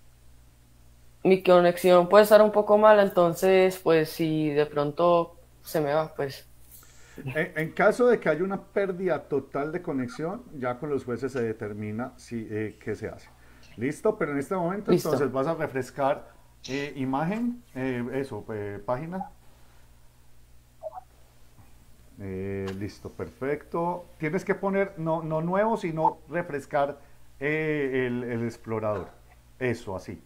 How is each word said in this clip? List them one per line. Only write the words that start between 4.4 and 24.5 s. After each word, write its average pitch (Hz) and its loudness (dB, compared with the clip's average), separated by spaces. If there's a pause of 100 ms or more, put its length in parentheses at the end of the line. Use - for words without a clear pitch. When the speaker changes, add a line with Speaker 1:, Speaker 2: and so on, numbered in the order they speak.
Speaker 1:
de 147 2
pronto 147 2 (280)
se - -4
me 143 0
va, 156 -2
pues. 139 -8 (720)
Speaker 2:
En, 147 -6
en 156 -4
caso 214 4
de 233 6
que 180 -2
haya 156 0
una 196 -4
pérdida 185 -4
total 143 -4
de 175 -6
conexión, 156 -6 (140)
ya 139 -4
con 156 -8
los 139 -2
jueces 123 -4
se 131 -4
determina 110 -6
si, 113 -10
eh, 107 -6
qué 107 -6
se 98 -8
hace. - -14 (480)
¿Listo? 147 -2
Pero 147 -4
en 139 -2
este 143 -6
momento, 185 -2
Speaker 1:
Listo. 175 2
Speaker 2:
entonces, 131 0
vas 135 -2
a 165 -2
refrescar, 139 -4 (360)
eh, 143 -6
imagen, 170 -4 (120)
eh, 127 -4 (100)
eso, 131 -6
eh, 101 -8
página. 165 -6 (3000)
Eh, 98 -6 (140)
listo, - -10
perfecto. 147 -6 (120)
Tienes 160 -4
que 196 -2